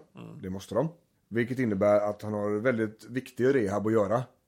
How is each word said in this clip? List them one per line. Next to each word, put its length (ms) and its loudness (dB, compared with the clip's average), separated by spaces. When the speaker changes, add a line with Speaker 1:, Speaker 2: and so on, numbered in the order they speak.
Speaker 1:
Mm. 280 -18
Speaker 2:
Det 80 -8
måste 240 -10
de. 140 2
Vilket 300 -2
innebär 420 4
att 220 -4
han 100 -6
har 180 -2
väldigt 600 -2
viktig 440 0
rehab 320 0
att 60 2
göra 300 2